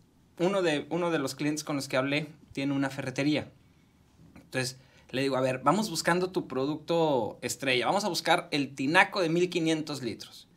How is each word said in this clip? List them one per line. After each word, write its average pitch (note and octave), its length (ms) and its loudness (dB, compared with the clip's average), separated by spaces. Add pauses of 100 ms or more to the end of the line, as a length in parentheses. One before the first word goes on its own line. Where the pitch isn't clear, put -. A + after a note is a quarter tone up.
(400)
uno F#3+ 240 2
de, D3+ 260 0
uno F3 220 0
de D#3 80 2
los C3+ 160 -4
clientes D3+ 280 -2
con D3+ 120 -4
los C3 120 -6
que C#3 100 -2
hablé, C#3 300 0 (240)
tiene C#3 220 -2
una C#3 160 0
ferretería. C3+ 640 -2 (840)
Entonces, - 420 -6 (340)
le B2+ 100 -2
digo, C3+ 160 2
"A C3 40 0
ver, C3 180 0
vamos F3 320 2
buscando F3+ 400 0
tu - 160 -2
producto C#3+ 960 0
estrella. B2 420 0
Vamos F#3+ 200 2
a G3 40 -2
buscar - 420 0
el C#3 220 -2
tinaco F#3 480 4
de D#3+ 80 2
mil F3 200 2
quinientos D#3+ 520 -2
litros". - 560 -10